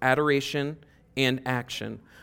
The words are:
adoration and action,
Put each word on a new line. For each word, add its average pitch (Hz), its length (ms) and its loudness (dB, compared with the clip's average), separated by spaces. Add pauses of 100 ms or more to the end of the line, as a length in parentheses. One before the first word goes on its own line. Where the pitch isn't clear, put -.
adoration 143 760 2 (380)
and 131 300 2
action, 120 540 -4 (220)